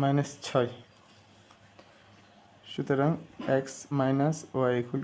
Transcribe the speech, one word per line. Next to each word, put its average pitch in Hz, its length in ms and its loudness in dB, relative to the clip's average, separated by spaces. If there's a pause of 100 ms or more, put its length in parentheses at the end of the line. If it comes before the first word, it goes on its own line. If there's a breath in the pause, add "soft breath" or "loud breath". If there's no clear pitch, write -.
মাইনাস 139 300 2 (160)
ছয়। 120 220 2 (2000 loud breath)
সুতরাং 139 400 2 (460)
এক্স 135 180 -4 (240)
মাইনাস 139 380 2 (180)
ওয়াই 127 260 2
equal 131 220 -4